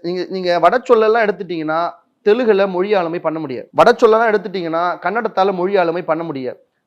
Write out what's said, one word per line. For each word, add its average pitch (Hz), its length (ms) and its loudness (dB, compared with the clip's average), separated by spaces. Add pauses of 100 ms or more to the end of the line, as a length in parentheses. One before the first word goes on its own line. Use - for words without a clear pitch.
நீங்க, 180 260 -6
நீங்க 180 300 -2
வட 180 200 4
சொல்லெல்லாம் 220 500 2
எடுத்துட்டீங்கன்னா 170 640 -4 (340)
தெலுங்குல 208 440 2
மொழி 190 260 -2
ஆளுமை 170 260 -2
பண்ண 160 180 -4
முடியாது. 135 340 -10
வட 170 200 4
சொல்லெல்லாம் 226 420 4
எடுத்துட்டீங்கன்னா 175 680 -4
கன்னடத்தால 196 500 -2
மொழி 185 240 -2
ஆளுமை 175 260 0
பண்ண 160 200 -4
முடியாது. 135 440 -10 (200)